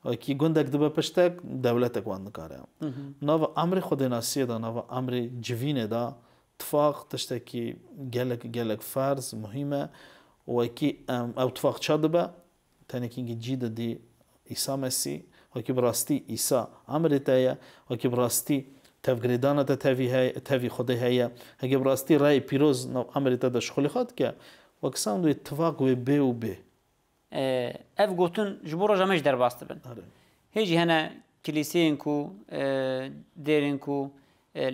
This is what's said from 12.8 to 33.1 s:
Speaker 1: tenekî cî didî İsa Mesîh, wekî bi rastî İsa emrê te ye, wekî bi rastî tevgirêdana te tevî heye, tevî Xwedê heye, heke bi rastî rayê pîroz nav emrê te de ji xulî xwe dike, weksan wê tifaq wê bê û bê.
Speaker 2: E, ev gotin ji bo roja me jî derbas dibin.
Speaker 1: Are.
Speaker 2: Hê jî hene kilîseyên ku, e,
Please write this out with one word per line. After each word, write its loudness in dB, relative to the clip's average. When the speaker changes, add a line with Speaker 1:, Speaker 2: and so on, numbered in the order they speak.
Speaker 1:
tenekî -6
cî -4
didî -4
İsa -4
Mesîh, -4
wekî -2
bi 4
rastî 0
İsa 0
emrê 2
te 4
ye, 4
wekî 0
bi 0
rastî 0
tevgirêdana 2
te 2
tevî 2
heye, 2
tevî -2
Xwedê -2
heye, 2
heke 2
bi -2
rastî 4
rayê 6
pîroz 4
nav -4
emrê 0
te 0
de 2
ji -8
xulî 0
xwe -2
dike, -2
weksan -2
wê 4
tifaq 0
wê 2
bê 4
û 2
bê. -4
Speaker 2:
E, -2
ev 4
gotin 0
ji -6
bo 4
roja 4
me 4
jî -2
derbas 2
dibin. -12
Speaker 1:
Are. -16
Speaker 2:
Hê 2
jî 4
hene 2
kilîseyên 2
ku, -4
e, -6